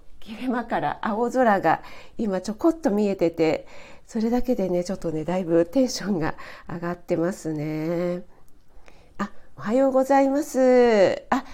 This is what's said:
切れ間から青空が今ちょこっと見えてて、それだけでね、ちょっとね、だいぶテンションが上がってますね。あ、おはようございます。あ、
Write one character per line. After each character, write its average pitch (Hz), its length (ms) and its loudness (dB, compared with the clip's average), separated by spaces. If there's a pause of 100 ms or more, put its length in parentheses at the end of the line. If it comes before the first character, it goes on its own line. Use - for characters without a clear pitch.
(180)
切 220 240 -12
れ 254 60 -4
間 247 160 -2
か 208 160 -2
ら 151 220 -4
青 220 280 -2
空 220 300 4
が 160 220 2 (360)
今 190 220 -2
ち 185 100 -8
ょ 208 60 -4
こ 330 140 4
っ 320 40 2
と 302 160 0
見 208 160 2
え 196 80 0
て 170 160 2
て、 160 380 0 (400)
そ 226 120 -4
れ 220 80 0
だ 247 140 2
け 254 140 0
で 185 120 -2
ね、 175 140 0
ち 180 80 -6
ょ 185 60 -4
っ - 20 -12
と 165 140 -4
ね、 156 120 -4
だ 175 140 -2
い 190 60 -2
ぶ 170 220 4
テ 269 160 2
ン 247 60 2
シ 202 140 -6
ョ 185 80 -4
ン 190 80 0
が 151 160 -2 (340)
上 175 120 -8
が 170 120 -4
っ 175 40 -6
て 175 200 -2
ま 170 160 0
す 160 200 -8
ね。 165 720 -4 (920)
あ、 202 120 -6 (260)
お - 40 -18
は 196 140 -4
よ 269 160 4
う - 20 -6
ご 262 100 4
ざ 269 180 4
い 277 80 4
ま 277 140 0
す。 240 880 4
あ、 262 220 0